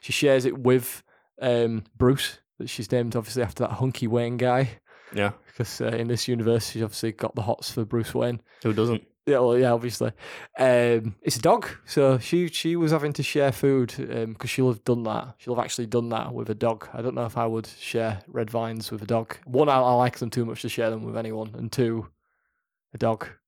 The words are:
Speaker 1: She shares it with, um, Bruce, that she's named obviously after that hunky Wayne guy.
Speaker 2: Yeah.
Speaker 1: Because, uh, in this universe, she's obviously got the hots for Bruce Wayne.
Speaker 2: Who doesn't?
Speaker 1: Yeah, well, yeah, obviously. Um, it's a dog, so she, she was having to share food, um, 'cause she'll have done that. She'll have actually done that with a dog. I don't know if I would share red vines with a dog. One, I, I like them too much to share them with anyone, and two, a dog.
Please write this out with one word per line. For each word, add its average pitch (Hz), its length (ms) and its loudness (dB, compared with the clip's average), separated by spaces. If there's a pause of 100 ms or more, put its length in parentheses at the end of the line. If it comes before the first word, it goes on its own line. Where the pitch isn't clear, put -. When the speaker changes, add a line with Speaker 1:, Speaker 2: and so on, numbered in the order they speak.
Speaker 1:
She - 100 -10
shares 135 340 4
it 131 120 -2
with, 127 460 2 (360)
um, 117 440 0 (120)
Bruce, - 440 2 (180)
that - 100 -10
she's - 240 -8
named 120 240 0
obviously 113 280 -2
after 113 200 -4
that 110 100 -2
hunky 127 340 -2
Wayne 120 300 0
guy. 123 320 2 (440)
Speaker 2:
Yeah. 101 200 0 (120)
Speaker 1:
Because, - 360 -6
uh, 120 80 0
in 117 180 -2
this 120 200 -2
universe, 117 440 0
she's 113 100 -6
obviously 113 300 -4
got - 240 -6
the 117 80 -4
hots - 280 -4
for 117 140 -4
Bruce 117 300 -2
Wayne. 120 260 -2 (220)
Speaker 2:
Who 110 100 2
doesn't? 110 300 0 (240)
Speaker 1:
Yeah, 143 100 4
well, 120 180 4
yeah, 123 160 6
obviously. 117 400 -2 (460)
Um, 120 640 4
it's - 140 -2
a 117 60 -6
dog, 208 280 4 (160)
so 135 320 4
she, 170 300 0
she 165 280 -2
was 165 160 2
having 147 220 0
to 147 80 -4
share 139 300 2
food, 135 420 2 (180)
um, 113 220 -4
'cause - 160 -8
she'll 131 200 2
have 113 140 -2
done 120 200 2
that. 113 340 -4
She'll 123 160 -6
have 117 100 0
actually - 220 -4
done 117 240 -2
that 117 240 -4
with 113 160 -8
a 107 60 -2
dog. 113 360 -2
I 120 120 -10
don't 127 100 -4
know 120 140 -4
if 110 100 -8
I 117 80 0
would 113 220 -4
share 110 600 -6
red 113 220 -6
vines 113 400 -6
with 107 140 -8
a - 20 -12
dog. 117 400 -2
One, 143 240 2
I, 135 60 6
I 123 180 4
like 123 240 4
them 120 140 -6
too 120 120 -2
much 113 200 -6
to 117 60 -6
share 113 200 0
them 110 140 -6
with 113 120 -8
anyone, 110 400 -6
and 117 160 -8
two, 113 360 0 (880)
a - 20 -10
dog. 113 300 -2 (200)